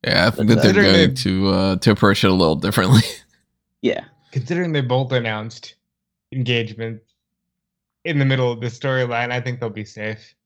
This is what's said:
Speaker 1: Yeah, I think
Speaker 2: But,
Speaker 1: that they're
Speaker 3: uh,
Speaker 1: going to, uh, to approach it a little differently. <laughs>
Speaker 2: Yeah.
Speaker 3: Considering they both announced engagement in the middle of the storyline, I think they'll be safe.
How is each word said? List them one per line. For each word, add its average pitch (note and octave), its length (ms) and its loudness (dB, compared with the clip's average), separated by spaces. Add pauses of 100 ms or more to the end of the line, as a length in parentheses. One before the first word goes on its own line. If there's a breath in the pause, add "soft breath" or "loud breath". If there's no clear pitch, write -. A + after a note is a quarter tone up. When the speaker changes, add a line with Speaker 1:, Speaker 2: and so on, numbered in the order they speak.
Speaker 1:
Yeah, - 220 0
I A2+ 40 2
think G#2+ 180 -2
Speaker 2:
But, A2+ 140 4
Speaker 1:
that G2 120 4
they're G2+ 100 4
Speaker 3:
uh, F#2+ 80 4
Speaker 1:
going F#2+ 220 4
to, F#2+ 340 -2
uh, F#2+ 280 0
to A2 160 2
approach G2+ 320 2
it F#2+ 60 6
a F#2 40 4
little E2 220 2
differently. G#2 500 2
<laughs> - 760 -20
Speaker 2:
Yeah. - 240 -2 (280)
Speaker 3:
Considering E3 400 -4
they C#3+ 80 0
both B2+ 320 0
announced A2+ 640 -6 (580)
engagement A2+ 720 -4 (1000)
in D#3+ 140 -2
the C#3 60 4
middle C3 260 2
of A#2 100 -6
the A#2+ 60 -6
storyline, B2 640 -4
I B2 100 -4
think A#2+ 200 -8
they'll A#2 100 -6
be G#2+ 140 -12
safe. G#2+ 500 -12 (120)